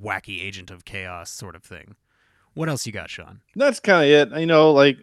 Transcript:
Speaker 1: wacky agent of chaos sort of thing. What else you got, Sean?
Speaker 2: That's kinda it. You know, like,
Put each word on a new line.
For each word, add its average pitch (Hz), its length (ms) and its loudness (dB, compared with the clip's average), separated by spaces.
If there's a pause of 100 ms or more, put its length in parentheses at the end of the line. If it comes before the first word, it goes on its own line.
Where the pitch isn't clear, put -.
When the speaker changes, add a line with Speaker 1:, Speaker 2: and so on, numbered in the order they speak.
Speaker 1:
wacky 95 400 -12
agent 95 280 -16
of 87 120 -20
chaos 90 460 -16
sort 87 260 -18
of 87 80 -20
thing. 92 320 -20 (600)
What 160 120 -8
else 143 200 -8
you 113 40 -14
got, 90 200 -14
Sean? 95 300 -20 (140)
Speaker 2:
That's 269 240 -2
kinda 175 260 2
it. 147 340 4
You 165 80 -4
know, 156 260 4
like, 139 300 4